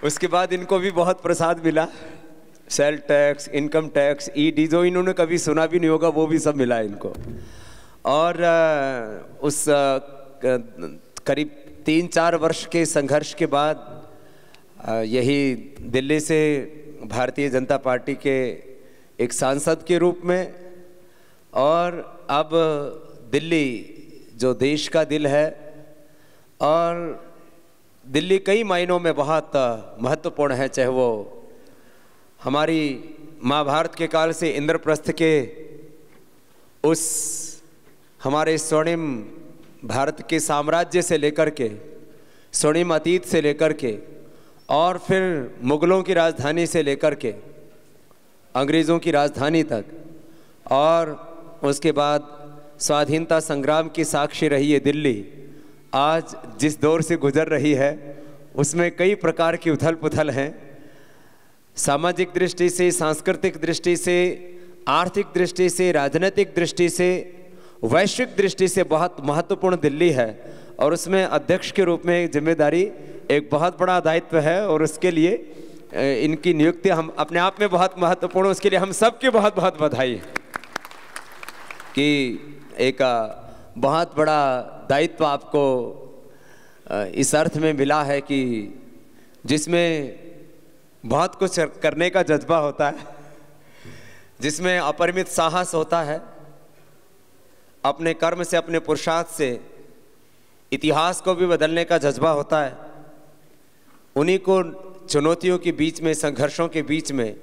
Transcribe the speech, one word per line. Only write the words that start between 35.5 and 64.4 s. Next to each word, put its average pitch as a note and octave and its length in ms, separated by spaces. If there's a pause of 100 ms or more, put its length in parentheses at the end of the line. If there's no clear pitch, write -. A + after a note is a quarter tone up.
उस D#3+ 140 (1200)
हमारे D#3 360
स्वर्णिम D#3 640 (600)
भारत C3+ 460
के D#3+ 100
साम्राज्य E3 600
से E3 160
लेकर D3+ 320
के, B2+ 200 (840)
स्वर्णिम E3 420
अतीत E3+ 300
से E3+ 160
लेकर D3 320
के B2 260 (720)
और F3 300
फिर F3+ 520 (120)
मुगलों E3 400
की F#3 120
राजधानी E3 520
से D#3+ 160
लेकर C#3+ 320
के A#2+ 200 (1200)
अंग्रेज़ों D#3 420
की E3 120
राजधानी D3 520
तक A2 220 (840)
और D#3 680 (260)
उसके C#3+ 300
बाद D3 540 (320)
स्वाधीनता D#3 640
संग्राम D#3 480
की D#3+ 160
साक्षी D3+ 440
रही C#3+ 180
ये D3 140
दिल्ली, C#3 520 (600)
आज D3+ 420 (240)
जिस D3+ 200
दौर D#3+ 220
से E3 140
गुजर D3+ 300
रही D3 280
है C#3+ 480 (340)
उसमें E3+ 400
कई F#3 180
प्रकार E3 420
की E3+ 140
उथल D3+ 240
पुथल D3+ 360
हैं। C3+ 480 (1000)
सामाजिक E3+ 580
दृष्टि F3 360
से, F3+ 200
सांस्कृतिक D#3+ 680
दृष्टि E3 360
से, F3 420 (500)